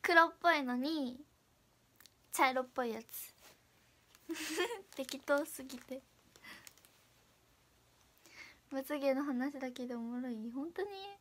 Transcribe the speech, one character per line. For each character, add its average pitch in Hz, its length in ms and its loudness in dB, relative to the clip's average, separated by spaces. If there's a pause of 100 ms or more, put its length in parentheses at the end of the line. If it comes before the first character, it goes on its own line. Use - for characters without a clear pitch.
黒 330 240 10
っ 330 120 -4
ぽ 349 120 6
い 302 100 4
の 247 140 0
に、 269 440 -2 (1120)
茶 269 200 4
色 254 100 0
っ 254 120 -4
ぽ 254 100 -2
い 226 100 -2
や 220 80 -6
つ。 - 320 -14 (960)
<laughs> 330 680 -4
適 269 240 -6
当 285 240 2
す 277 200 -10
ぎ 262 160 -12
て。 262 240 -10 (2750)
ま 269 140 -4
つ 294 160 -2
げ 269 160 6
の 277 80 0
話 277 360 0
だ 254 120 -4
け 247 160 -6
で 247 80 -4
お 233 40 -6
も 240 220 -4
ろ 254 80 -4
い？ 226 220 -6
本 285 200 -6
当 370 120 -4
に？ 403 60 -4 (320)